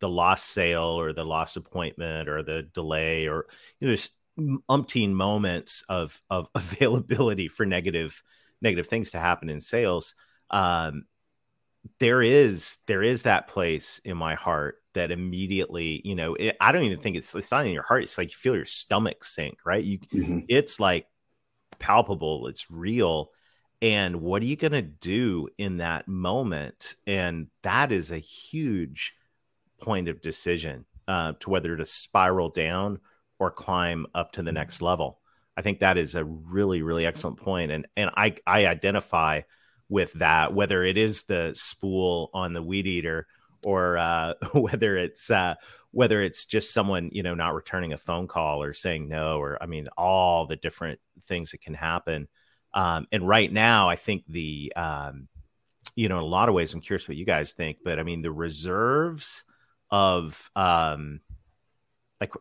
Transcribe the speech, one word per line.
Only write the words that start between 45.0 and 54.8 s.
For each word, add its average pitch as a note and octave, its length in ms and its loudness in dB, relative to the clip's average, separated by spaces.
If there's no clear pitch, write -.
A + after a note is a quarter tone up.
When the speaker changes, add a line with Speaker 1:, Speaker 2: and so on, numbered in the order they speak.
Speaker 1:
uh, F#2 240 2
whether A2 300 4
it's F2+ 220 0
just - 280 0
someone, F#2+ 400 0
you G2 100 -6
know, F2 120 -2
not E2 200 -2
returning E2 400 -6
a C#2+ 40 -8
phone F2 300 -4
call D2+ 340 -2
or D2 120 -6
saying D#2 340 -4
no, D#2 320 -2
or, C#2+ 200 -6
I E2 60 -10
mean, D#2 300 -8
all F2 500 4
the D#2 100 -6
different D#2+ 440 -8
things E2+ 260 -6
that - 120 -16
can D#2 120 -12
happen. D#2+ 540 -4
Um, E2+ 380 0
and F#2+ 160 -8
right G2+ 260 6
now, G#2+ 360 6
I F2 80 2
think G2+ 320 -4
the, D#2 480 -6
um, C#2+ 500 -6